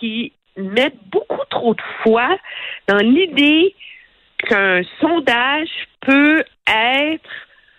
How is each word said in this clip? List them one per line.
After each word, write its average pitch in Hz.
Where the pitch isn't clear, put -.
qui 226
mettent 202
beaucoup -
trop 226
de -
foi 226
dans 202
l'idée 294
qu'un 196
sondage 285
peut 294
être, 269